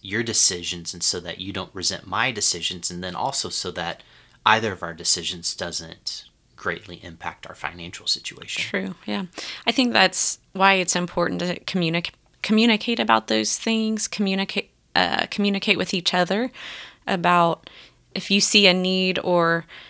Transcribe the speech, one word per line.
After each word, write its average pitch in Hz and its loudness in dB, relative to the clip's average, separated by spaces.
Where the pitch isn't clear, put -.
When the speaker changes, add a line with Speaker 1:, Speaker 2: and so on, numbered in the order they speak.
Speaker 1:
your 104 -4
decisions 87 0
and 87 -12
so - 0
that 85 -10
you 92 -8
don't 92 -8
resent 92 -4
my 113 0
decisions, 90 -2
and 87 -8
then 90 -8
also 123 -4
so - -4
that 85 -6
either 110 4
of 90 -10
our 85 -6
decisions 85 -2
doesn't 80 -8
greatly 87 -8
impact 82 -12
our - -16
financial 85 -10
situation. - -4
Speaker 2:
True, 190 -4
yeah. 202 -4
I 233 2
think 247 2
that's - 4
why 196 4
it's 180 2
important 175 0
to 175 -2
communica-, 170 -2
communicate 220 2
about 220 4
those 220 0
things, 220 -2
communicate, 196 -2
uh, 90 2
communicate 202 0
with 185 -2
each 175 -2
other 190 2
about 175 2
if - -6
you 196 4
see 202 6
a 180 8
need 185 2
or, 170 2